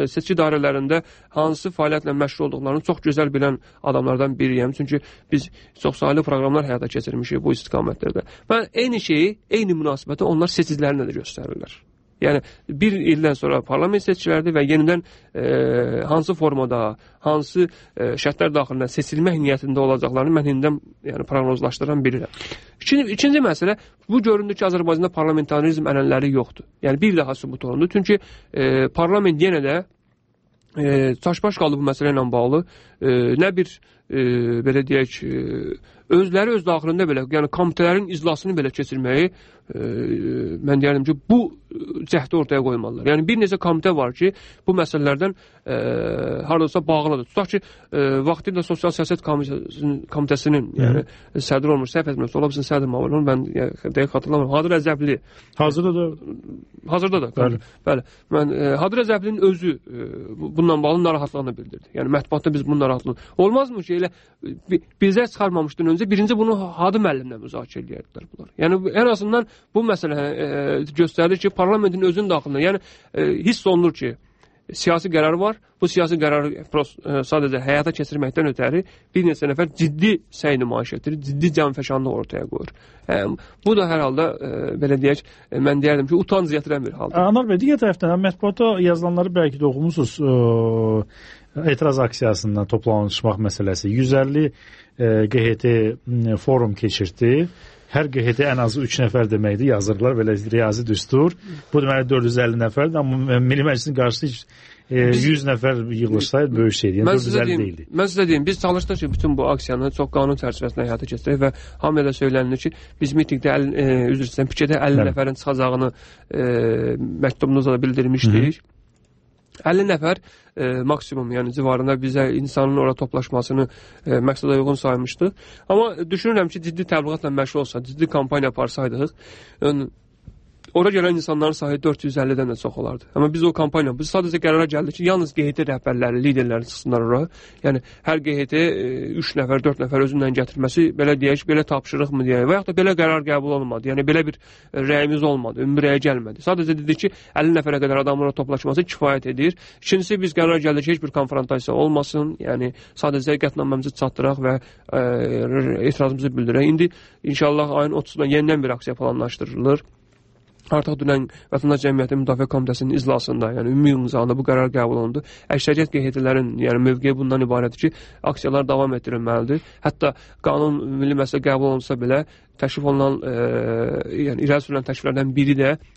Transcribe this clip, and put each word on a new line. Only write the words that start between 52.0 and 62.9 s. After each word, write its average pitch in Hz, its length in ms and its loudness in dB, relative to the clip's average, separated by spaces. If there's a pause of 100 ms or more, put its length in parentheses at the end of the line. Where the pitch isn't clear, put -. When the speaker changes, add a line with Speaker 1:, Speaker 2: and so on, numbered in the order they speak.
Speaker 1:
etmirəmsə, 135 260 -2
ola 147 140 2
bilsin 139 160 -4
sədr 135 240 0
müavini, 127 240 0
onu 151 140 2
mən, 131 160 0 (100)
yəni, - 400 -4
dəqiq 139 160 0
xatırlamıram. 139 400 0
Hadı 165 220 2
Rəcəbli. 147 420 0 (400)
Speaker 2:
Hazırda 160 400 0
da. 175 100 0 (840)
Speaker 1:
Hazırda 180 320 0
da. 117 160 -8
Speaker 2:
Bəli. 117 220 2 (260)
Speaker 1:
Bəli. 131 180 0 (300)
Mən, 147 160 2
e, 143 240 0
Hadı 190 240 0
Rəcəblinin 214 480 -2
özü, 175 240 0
e, 120 380 -10 (260)
bu, 151 200 -10
bundan 160 260 2
bağlı 165 220 2
narahatlığını 143 520 -2
bildirdi. 120 400 -18
Yəni 131 220 -2
mətbuatda 151 360 -2
biz 139 120 -4
bunun 147 180 0
narahatlığını. 127 320 -2 (220)